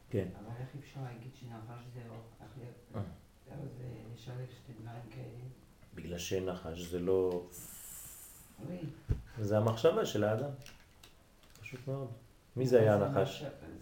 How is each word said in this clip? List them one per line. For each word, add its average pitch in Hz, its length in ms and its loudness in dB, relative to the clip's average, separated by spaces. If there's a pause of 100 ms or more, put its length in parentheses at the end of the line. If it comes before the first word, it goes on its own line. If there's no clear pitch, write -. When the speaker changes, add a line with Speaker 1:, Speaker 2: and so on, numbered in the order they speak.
Speaker 1:
כן. 95 180 2 (120)
Speaker 2:
אבל 120 200 -10
איך 131 100 -6 (100)
אפשר - 240 -12
להגיד 120 320 -10
שנחש 120 480 -12 (100)
זה 120 160 -12
אור? 113 140 -14 (180)
איך 107 160 -16
ל-, - 400 -12
Speaker 1:
אה. 101 40 -2 (500)
Speaker 2:
איך 139 80 -10 (180)
זה 127 60 -10 (300)
לשלב 127 360 -8
שתי - 320 -16
דברים 117 200 -10 (100)
כאלה? 123 340 -12 (500)
Speaker 1:
בגלל 87 220 -6
שנחש 90 600 -2
זה 87 200 -2
לא 90 440 4 (1200)
Speaker 2:
אוי. 180 100 -6 (600)
Speaker 1:
זה 104 180 4
המחשבה 113 480 6
של 104 180 2
האדם. 113 260 2 (1120)
פשוט - 260 -12
מאוד. 135 200 -2 (480)
מי 127 120 4
זה 120 120 12
היה 107 180 10
Speaker 2:
זה 101 80 6
Speaker 1:
הנחש? - 360 4
Speaker 2:
המחשב-, - 240 -10 (160)